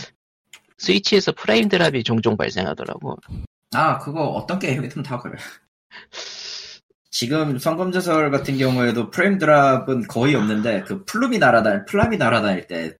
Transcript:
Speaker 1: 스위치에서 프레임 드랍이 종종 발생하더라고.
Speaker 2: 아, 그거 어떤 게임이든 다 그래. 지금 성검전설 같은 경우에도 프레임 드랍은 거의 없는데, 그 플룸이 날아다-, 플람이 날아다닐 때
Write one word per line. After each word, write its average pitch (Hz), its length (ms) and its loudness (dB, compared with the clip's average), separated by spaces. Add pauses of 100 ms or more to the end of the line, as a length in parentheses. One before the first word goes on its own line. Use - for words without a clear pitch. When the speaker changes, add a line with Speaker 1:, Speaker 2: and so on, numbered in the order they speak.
(800)
Speaker 1:
스위치에서 196 540 2
프레임 214 360 2
드랍이 156 360 2
종종 113 320 2
발생하더라고. - 800 -6 (580)
Speaker 2:
아, 156 240 2
그거 151 260 -6
어떤 147 340 -4
게임이든 143 440 -4
다 123 160 -8
그래. - 180 -14 (1700)
지금 143 480 -2
성검전설 165 720 0
같은 139 280 -2
경우에도 123 520 2
프레임 190 280 2
드랍은 135 680 4
거의 135 260 2
없는데, 107 520 0
그 98 180 -8
플룸이 240 340 -2
날아다-, 110 480 4
플람이 220 320 0
날아다닐 104 480 0
때 82 340 -8